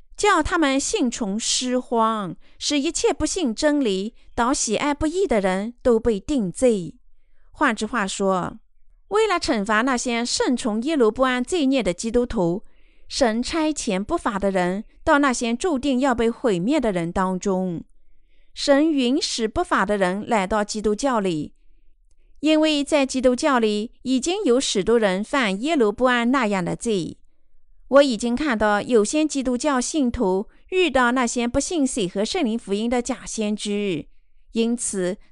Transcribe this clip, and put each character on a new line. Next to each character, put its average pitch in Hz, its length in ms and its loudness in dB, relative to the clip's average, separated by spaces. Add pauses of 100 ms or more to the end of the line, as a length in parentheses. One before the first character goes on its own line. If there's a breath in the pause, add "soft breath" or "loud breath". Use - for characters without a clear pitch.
(180)
叫 381 260 2
他 370 140 0
们 277 200 2
信 277 320 0
从 214 300 -4
失 247 400 -2
荒， 220 560 -2 (240 soft breath)
使 - 180 -2
一 294 140 0
切 403 220 0
不 - 120 -2
信 294 300 -2
真 294 260 2
理、 202 340 -2 (200)
倒 240 180 0
喜 226 220 -2
爱 285 180 -2
不 311 140 -2
义 370 180 0
的 240 140 2
人 196 420 -2
都 240 160 4
被 220 220 0
定 220 320 -2
罪。 202 440 0 (560)
换 294 220 0
句 220 120 -4
话 220 200 -4
说， 190 540 -2 (480)
为 427 180 2
了 381 140 0
惩 233 240 0
罚 214 180 2
那 254 140 0
些 233 300 -2
顺 262 320 0
从 220 240 -2
耶 311 160 -2
罗 226 120 6
波 254 160 2
安 247 160 0
罪 311 260 0
孽 269 140 2
的 180 120 0
基 220 180 -6
督 247 140 2
徒， 180 400 -2 (420)
神 233 340 0
差 311 300 -2
遣 208 320 -4
不 320 140 -2
法 220 200 -4
的 196 140 0
人 190 320 -2 (220 soft breath)
到 302 140 6
那 285 120 2
些 233 240 -2
注 302 240 -2
定 254 220 0
要 269 120 2
被 233 160 0
毁 226 300 0
灭 262 220 0
的 233 100 0
人 175 220 -4
当 185 260 -2
中。 185 460 -4 (680)
神 294 360 4
允 277 320 2
许 - 240 -2
不 233 160 -2
法 262 240 0
的 208 120 0
人 196 280 0
来 208 220 0
到 208 160 0
基 214 180 -6
督 214 140 0
教 247 240 0
里， 175 340 -2 (840)
因 311 220 4
为 302 240 2
在 277 200 2
基 262 140 -4
督 247 160 4
教 269 240 2
里 214 320 0 (120)
已 262 140 0
经 370 280 -2
有 240 120 4
许 247 240 0
多 220 160 2
人 196 240 2
犯 214 400 -2
耶 311 140 -2
罗 226 160 4
波 247 160 0
安 240 240 2
那 262 160 2
样 196 160 0
的 170 100 -4
罪。 196 440 -4 (720)
我 269 120 8
已 269 140 0
经 233 180 -2
看 254 240 0
到 208 220 2
有 220 240 2
些 302 220 0
基 277 180 -4
督 247 140 -2
教 269 240 0
信 262 280 -2
徒 196 380 -2 (220 soft breath)
遇 370 200 2
到 247 220 2
那 254 160 0
些 233 180 -4
不 247 140 -2
信 294 260 0
水 226 220 -2
和 196 160 -4
圣 330 220 -2
灵 220 120 -2
福 196 160 -6
音 220 160 -2
的 240 120 0
假 240 240 -8
先 208 280 -4
知， 202 540 -4 (460)
因 226 220 0
此 185 420 -4 (140)